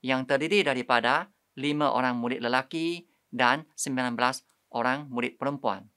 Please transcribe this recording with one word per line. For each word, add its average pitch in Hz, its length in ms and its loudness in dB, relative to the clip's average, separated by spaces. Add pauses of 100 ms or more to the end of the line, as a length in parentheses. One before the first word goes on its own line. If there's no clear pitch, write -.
yang 131 240 0
terdiri 156 400 2
daripada 127 640 2 (240)
lima 147 380 0
orang 123 260 0
murid 120 240 -4
lelaki 160 640 -2 (240)
dan 127 320 2 (140)
sembilan 127 420 -2
belas 127 240 0 (320)
orang 131 320 -2
murid 123 320 -4
perempuan. 127 460 -4 (120)